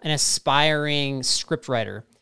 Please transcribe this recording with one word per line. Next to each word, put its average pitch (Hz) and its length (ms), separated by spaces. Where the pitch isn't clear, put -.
an 156 100
aspiring 147 1120
script - 440
writer. 110 380